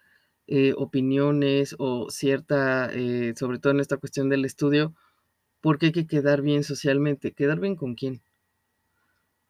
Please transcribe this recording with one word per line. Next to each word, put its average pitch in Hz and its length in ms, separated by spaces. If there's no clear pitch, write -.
eh, 135 280
opiniones 139 1000
o 127 320
cierta, 135 800
eh, 123 440
sobre 123 240
todo 143 120
en 143 80
esta 139 180
cuestión 135 300
del 135 160
estudio, 147 500
porque 156 260
hay 160 60
que 165 160
quedar 143 340
bien 147 220
socialmente. 143 680
¿Quedar 151 280
bien 196 160
con 135 180
quién? 131 280